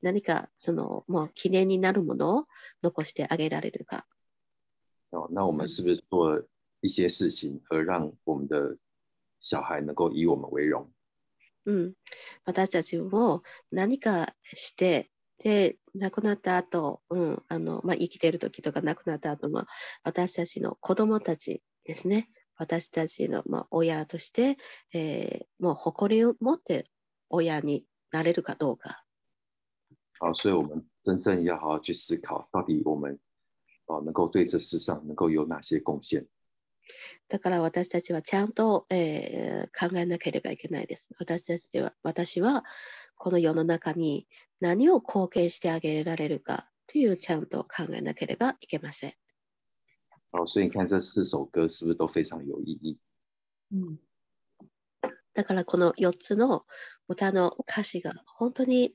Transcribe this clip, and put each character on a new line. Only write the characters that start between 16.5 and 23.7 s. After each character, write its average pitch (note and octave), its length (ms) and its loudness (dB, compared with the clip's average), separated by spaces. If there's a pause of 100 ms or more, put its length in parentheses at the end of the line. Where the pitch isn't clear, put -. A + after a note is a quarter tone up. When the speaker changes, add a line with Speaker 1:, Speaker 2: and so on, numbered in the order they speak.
Speaker 1:
後、 F3 520 -2
う F3 80 -2
ん、 E3 300 0
あ E3 100 -4
の、 E3 280 -4
ま F3+ 80 2
あ、 - 20 0
生 E3+ 140 0
き - 100 -20
て E3 100 4
る E3+ 100 0
時 - 220 -8
と D3 120 -2
か D3 80 -2
亡 D#3 140 0
く - 100 -16
な D#3+ 100 -2
っ - 40 -6
た D3+ 120 -4
後 D3 160 -6
も、 A#2+ 180 -2 (380)
私 F3+ 300 -2
た F3 120 -2
ち - 160 -6
の - 200 -2
子 - 140 0
供 G#3+ 260 4
た D#3+ 160 -2
ち - 260 -8 (220)
で D#3+ 100 -10
す - 140 -4
ね。 A3 200 2 (280)
私 E3+ 320 -4
た D#3+ 180 -2
ち - 220 -4
の、 - 160 -2
ま - 140 -4
あ、 - 120 -8